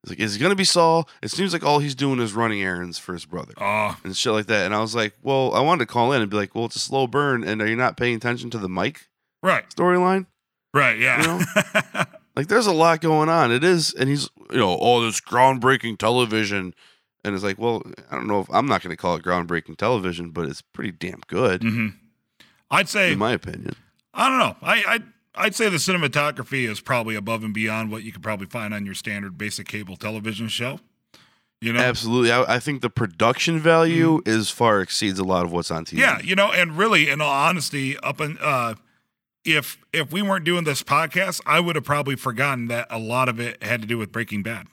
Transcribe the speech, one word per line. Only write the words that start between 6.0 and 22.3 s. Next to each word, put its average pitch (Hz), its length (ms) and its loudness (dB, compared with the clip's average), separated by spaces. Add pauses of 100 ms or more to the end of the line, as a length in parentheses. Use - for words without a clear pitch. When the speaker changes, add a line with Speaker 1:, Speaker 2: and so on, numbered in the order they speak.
Speaker 1:
in 127 100 4
and 101 80 -2
be 104 60 -2
like, 98 180 -4
"Well, 113 120 -2
it's - 100 -10
a - 40 -4
slow 131 280 0
burn, 131 360 0
and 107 160 -2
are 107 80 0
you 113 80 0
not 123 200 0
paying 120 200 0
attention 120 340 -4
to 117 80 -8
the 95 100 -6
Mike 92 400 -4 (340)
Speaker 2:
Right. 175 280 0
Speaker 1:
storyline?" 180 560 2 (460)
Speaker 2:
Right, 127 260 4
yeah. 123 220 2
Speaker 1:
You - 60 2
know? 180 840 -2
Speaker 2:
<laughs> - 40 -20 (200)
Speaker 1:
Like, 139 120 -2
there's 214 200 2
a 190 60 4
lot 160 300 4
going 156 260 4
on. 156 240 4
It 127 100 2
is, 170 300 4
and 131 160 0
he's, 143 180 -2 (240)
you - 60 -2
know, 92 240 4
"Oh, 120 240 6
this 110 160 -2
groundbreaking 123 760 2
television." 107 760 0 (500)
And 101 100 -2
it's 95 100 -4
like, 95 140 -4
well, 113 240 -2 (280)
I - 40 -10
don't 107 120 -6
know 104 140 2
if, - 100 -6
I'm 113 160 2
not 101 160 0
gonna 85 140 -10
call 87 200 0
it 82 60 -8
groundbreaking 87 540 -4
television, 90 540 -2
but 82 180 -6
it's 71 140 -12
pretty - 300 -10
damn 87 340 -10
good. 110 340 0
Speaker 2:
Mm-hmm. 110 280 -2 (840)